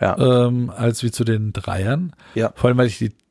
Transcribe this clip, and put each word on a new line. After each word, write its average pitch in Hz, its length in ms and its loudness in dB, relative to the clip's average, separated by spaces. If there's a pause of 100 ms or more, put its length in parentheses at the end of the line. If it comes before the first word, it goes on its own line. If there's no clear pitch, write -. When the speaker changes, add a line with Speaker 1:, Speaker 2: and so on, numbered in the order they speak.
Speaker 1:
Ja. 123 460 4
Speaker 2:
ähm, 123 280 -2
als 117 280 -2
wie 117 80 -2
zu - 120 -4
den 107 300 -2
Dreiern. 110 600 -4 (200)
Speaker 1:
Ja. 113 220 -2
Speaker 2:
Vor 123 140 2
allem, 123 80 4
weil 127 100 4
ich 113 100 -6
die, 110 140 -4 (200)